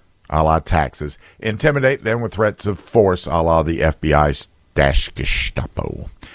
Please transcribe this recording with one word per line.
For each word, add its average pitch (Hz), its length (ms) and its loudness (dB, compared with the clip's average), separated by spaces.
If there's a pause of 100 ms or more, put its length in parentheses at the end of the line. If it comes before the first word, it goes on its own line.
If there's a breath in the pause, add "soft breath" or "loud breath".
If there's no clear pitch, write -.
(300 soft breath)
a 78 140 2
la 78 160 2
taxes, 73 580 -4 (220 soft breath)
intimidate 135 640 0
them 113 180 -2
with 110 140 -6
threats 107 320 -2
of 101 120 -4
force, 95 460 2
a 82 160 0
la 82 220 2
the 76 180 -2
F 78 180 0
B 78 140 0
I 73 200 4
stash - 840 0
Gestapo, - 920 -4 (260 loud breath)